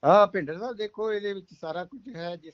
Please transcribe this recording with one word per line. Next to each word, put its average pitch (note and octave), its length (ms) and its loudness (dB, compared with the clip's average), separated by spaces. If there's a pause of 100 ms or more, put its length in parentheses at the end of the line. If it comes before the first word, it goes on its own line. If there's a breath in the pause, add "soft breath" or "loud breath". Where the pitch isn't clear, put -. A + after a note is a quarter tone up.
ਹਾਂ G3 220 8
ਭਿੰਡਰ E3+ 300 -6
ਸਾਹਿਬ, A#3 200 -10
ਦੇਖੋ, G#3+ 360 -6
ਇਹਦੇ G3+ 200 -6
ਵਿੱਚ F#3+ 120 -12 (160)
ਸਾਰਾ E3+ 240 -8
ਕੁਝ A#3+ 300 -20
ਹੈ, E3+ 200 -10
ਜਿਸ D#3+ 180 -20